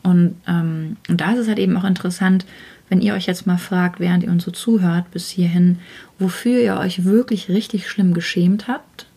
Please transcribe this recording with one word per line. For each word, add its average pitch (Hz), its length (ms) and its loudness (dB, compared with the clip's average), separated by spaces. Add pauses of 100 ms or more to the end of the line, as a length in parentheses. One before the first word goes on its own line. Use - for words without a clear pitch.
Und, 175 320 4 (120)
ähm, 165 480 -4 (140)
und 170 120 0
da 180 120 0
ist 247 60 0
es 226 80 -2
halt 214 120 0
eben 185 180 2
auch 180 60 -2
interessant, 185 600 0 (440)
wenn 185 120 2
ihr 208 120 0
euch 180 140 -4
jetzt 180 180 -4
mal 180 140 2
fragt, 180 400 -2
während 175 240 2
ihr - 80 -2
uns 175 140 0
so 180 60 -6
zuhört 180 600 0
bis 180 180 -10
hierhin, 175 480 2 (400)
wofür 240 420 0
ihr 214 180 2
euch 180 280 -2
wirklich 214 440 2
richtig 202 380 -2
schlimm 185 280 2
geschämt 180 520 0
habt. - 380 -10 (120)